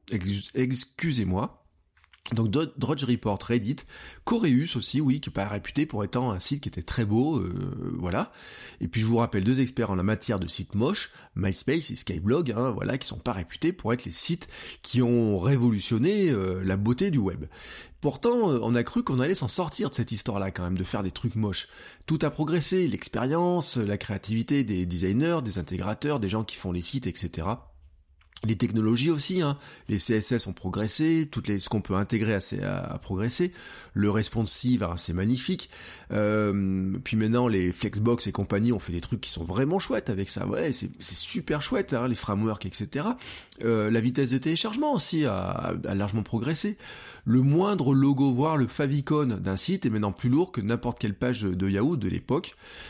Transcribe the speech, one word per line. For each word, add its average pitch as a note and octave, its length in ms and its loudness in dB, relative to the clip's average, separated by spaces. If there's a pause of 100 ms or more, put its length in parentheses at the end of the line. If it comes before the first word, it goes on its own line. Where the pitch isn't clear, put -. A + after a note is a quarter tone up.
ex-, G2 440 -2
excusez-moi. B2+ 1080 -2 (680)
Donc, A2+ 180 2
Do-, D3 280 2
Drudge C#3 260 -2
Report, A2 400 0
Reddit, A#2 320 0 (480)
Coreus E3 540 2
aussi, D3 240 0
oui, C#3+ 180 2
qui A2+ 100 -8
est - 40 -8
pas G2 120 -2
réputé G#2 400 -2
pour G#2 200 -2
étant B2 260 0
un F#2 80 -2
site C#3+ 220 -2
qui C#3 80 -6
était - 120 -6
très - 240 -2
beau, B2+ 320 2
euh, F2+ 160 -2 (460)
voilà. F2+ 320 -2 (480)
Et - 80 -4
puis, A2 140 -2
je A2 40 2
vous A2+ 120 4
rappelle A2+ 260 2
deux B2+ 160 2
experts A#2+ 320 0
en F#2+ 40 0
la F2+ 80 2
matière G#2+ 360 0
de F2 80 -4
sites - 260 -8
moches, C#3 380 0 (240)
MySpace G#2 560 -2
et - 60 -6
Skyblog, A2+ 540 0
hein, A#2+ 200 0
voilà, G2 260 -2
qui - 100 -6
sont B2 100 -6
pas B2 160 -4
réputés A#2+ 400 -2
pour A2+ 180 -2
être B2 140 -2
les F2 80 -8
sites - 340 -2 (340)
qui B2 200 0
ont A#2 340 4
révolutionné, B2 960 4
euh, F#2+ 340 0
la F#2+ 140 2
beauté B2 340 2
du C#3 80 2
web. E2+ 260 -2 (540)
Pourtant, G#3+ 520 2
euh, B2 100 4
on A2+ 120 2
a A#2+ 100 4
cru - 200 -2
qu'on C3 160 0
allait E3 160 2
s'en - 140 -2
sortir D#3 400 0
de - 60 -6
cette - 180 -2
histoire-là, G2+ 360 -2
quand F#2 140 -4
même, F2+ 140 0
de F#2 80 -2
faire G#2 180 -4
des F#2 80 -2
trucs - 240 -4
moches. G#2 320 -2 (380)
Tout D#3 160 0
a D3+ 80 2
progressé, D#3+ 580 0
l'expérience, D3+ 880 0
la G#2 220 0
créativité A2+ 640 0
des F#2 220 0
designers, G2+ 580 2
des F#2 160 -4
intégrateurs, G#2+ 600 -4
des F#2+ 80 0
gens G#2+ 160 -2
qui - 100 -10
font F#2 160 -6
les F2+ 100 -2
sites, B2+ 240 -4
et F2+ 100 -4
cetera. F2+ 540 -6 (760)
Les A2 120 2
technologies A2+ 520 2
aussi, E3+ 320 0
hein. C#3+ 160 0 (300)
Les G#2 120 0
C A2+ 160 2
S G#2+ 180 2
S A#2 140 0
ont F#2+ 60 -6
progressé, D3 800 0
toutes - 160 -6
les, G2+ 140 0
ce - 80 -4
qu'on A2 100 0
peut F#2+ 160 -2
intégrer G#2 380 2
a, G2 60 2 (220)
a, F#2 340 -4
a - 40 -8
progressé. B2 540 0 (400)
Le G2+ 180 4
responsive, A2 720 2
hein, F2 140 -2
c'est - 160 -2
magnifique. B2+ 560 0 (420)
Euh, G2+ 800 2 (140)
puis - 100 -2
maintenant, A2+ 320 4
les F#2 240 4
Flexbox A2 560 0
et F#2+ 60 -2
compagnie G2+ 400 2
ont G2 60 0
fait - 120 -8
des E2+ 80 -2
trucs G2+ 220 -4
qui - 80 -6
sont E2 160 -6
vraiment C3+ 340 2
chouettes - 300 -2
avec G2 180 -2
ça. G2 180 -2
Ouais, C3 280 0
c'est, - 260 -4
c'est - 160 -6
super - 460 -2
chouette, G3 320 -2
hein, B2 160 0
les A2+ 60 0
frameworks, G#2+ 500 0
et F#2 80 -6
cetera. E3+ 440 -2 (460)
Euh, A2 260 2
la A2+ 120 4
vitesse B2+ 280 2
de C3 80 2
téléchargement A3 560 0
aussi D#3+ 300 0
a, F#2 600 -2
a G2 100 -2
largement G2+ 280 0
progressé. D#3 520 -2 (500)
Le A#2+ 160 6
moindre D3 520 4
logo, C3+ 400 4
voire D3+ 240 2
le B2+ 100 4
favicon D3 580 2
d'un F#2+ 300 0
site F3 300 -2
est B2 40 2
maintenant G#2 220 0
plus B2 180 -2
lourd D#3+ 220 4
que - 80 -6
n'importe A#2 400 -2
quelle G2+ 180 -2
page A#2+ 260 -2
de F#2+ 260 0
Yahoo A#2 260 2
de G#2 140 0
l'époque. - 480 -2 (320)